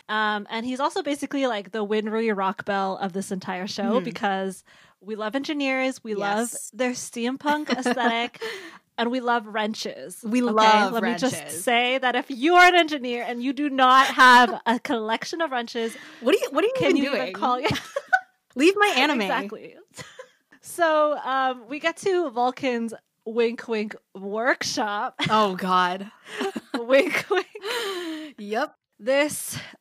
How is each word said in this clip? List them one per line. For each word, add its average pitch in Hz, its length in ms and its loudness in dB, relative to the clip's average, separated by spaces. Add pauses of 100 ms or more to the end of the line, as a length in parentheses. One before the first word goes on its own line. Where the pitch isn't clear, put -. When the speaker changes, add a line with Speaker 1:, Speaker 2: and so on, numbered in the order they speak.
Speaker 1:
Um, 214 420 0
and 226 160 -6
he's 254 140 -4
also 302 220 -2
basically, 277 440 -4
like, 208 240 -4
the 214 160 -4
Winry 214 500 0
Rock 190 280 -2
Bell 196 320 -2
of 190 160 -4
this 190 180 -6
entire 185 380 -6
show 214 300 0
Speaker 2:
Hmm. 269 60 -2
Speaker 1:
because 190 600 -4 (360)
we 202 140 -10
love 214 220 -4
engineers, 269 680 -2
we 214 140 -6
love 202 360 0
Speaker 2:
Yes. - 220 -14
Speaker 1:
their 247 160 -2
steampunk 269 800 -4
Speaker 2:
<laughs> 247 160 -2
Speaker 1:
aesthetic, 240 560 -2 (540)
and 233 160 -2
we 254 80 -2
love 233 260 0
wrenches. 208 760 -8
Speaker 2:
We 240 180 0
Speaker 1:
Okay? 240 100 2
Speaker 2:
love 214 400 6
Speaker 1:
Let 226 120 0
Speaker 2:
wrenches. 247 280 0
Speaker 1:
me 170 60 -6
just 156 240 -10
say 247 360 2
that 247 180 0
if 277 140 -4
you 277 260 2
are 359 100 10
an 359 80 8
engineer 262 480 0
and 240 180 -6
you 262 120 -2
do 285 180 -2
not 262 380 6
have 247 580 8
a 233 140 2
collection 233 600 -4
of 311 120 -2
wrenches, 233 440 -6 (240)
Speaker 2:
What 247 140 2
are 453 40 4
you, 508 120 -4
what 294 140 2
are - 20 4
you 508 100 0
Speaker 1:
can 480 140 2
Speaker 2:
even 330 60 4
Speaker 1:
you 269 140 0
even 240 100 -2
Speaker 2:
doing? 190 120 -6
Speaker 1:
call 226 240 -2
it? 277 140 -2
<laughs> - 840 -4
Speaker 2:
Leave 330 200 6
my 415 200 4
anime. 269 240 2
Speaker 1:
Exactly. 196 600 -6
<laughs> 415 60 -20 (720)
So, 302 640 2
um, 254 440 -2
we 294 100 -8
get 330 200 -2
to 359 320 0
Vulcan's 240 600 -2 (320)
wink, 233 440 0
wink 214 280 -4 (180)
workshop. 220 1080 -4
<laughs> - 80 -2
Speaker 2:
Oh, 214 260 4
God. 185 540 0 (640)
Speaker 1:
Wink, 269 560 2
wink. 359 160 0 (920)
Speaker 2:
Yep. 214 360 -6 (260)
Speaker 1:
This 277 580 -2 (220)